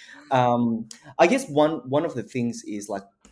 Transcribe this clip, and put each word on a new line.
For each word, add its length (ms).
Um, 580
I 100
guess 220
one, 400
one 160
of 100
the 80
things 420
is, 240
like, 140